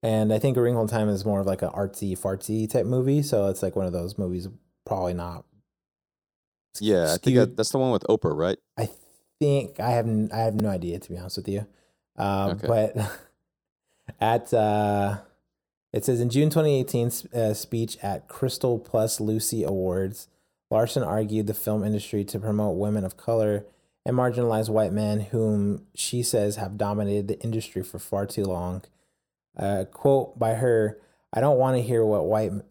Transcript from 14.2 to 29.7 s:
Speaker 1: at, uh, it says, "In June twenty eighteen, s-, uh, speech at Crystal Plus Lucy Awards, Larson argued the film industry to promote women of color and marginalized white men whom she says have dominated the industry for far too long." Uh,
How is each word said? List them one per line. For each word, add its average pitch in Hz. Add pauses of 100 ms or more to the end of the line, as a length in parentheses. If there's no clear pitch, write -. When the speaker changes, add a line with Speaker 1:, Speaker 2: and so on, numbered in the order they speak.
Speaker 1:
at, 113
uh, 104 (760)
it 107
says, 120
"In 120
June 143
twenty 151
eighteen, 120
s-, -
uh, 110
speech 113
at -
Crystal 123
Plus 113
Lucy 110
Awards, 95 (420)
Larson 117
argued 107
the 107
film 107
industry 104
to 110
promote 104
women 104
of 92
color 107 (400)
and 123
marginalized 117
white 107
men 104
whom 104
she -
says 104
have 104
dominated 101
the 110
industry 110
for 92
far 98
too 101
long." 90 (760)
Uh, 98